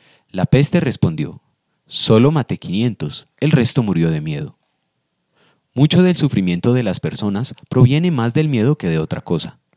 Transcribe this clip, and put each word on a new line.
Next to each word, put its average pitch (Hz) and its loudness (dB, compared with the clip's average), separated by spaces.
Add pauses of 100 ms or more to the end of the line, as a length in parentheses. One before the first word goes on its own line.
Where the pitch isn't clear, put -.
(300)
La 92 -2
peste 143 2
respondió, 90 -4 (440)
"Solo 120 4
maté 135 -2
quinientos, 117 -6 (140)
el 147 0
resto 131 2
murió 82 0
de 78 -4
miedo". 76 -10 (1160)
Mucho 156 4
del 180 2
sufrimiento 98 0
de 127 0
las 95 -4
personas 104 -6 (140)
proviene 135 2
más 120 0
del 151 0
miedo 131 0
que 95 -4
de 80 -2
otra - -6
cosa. - -6 (180)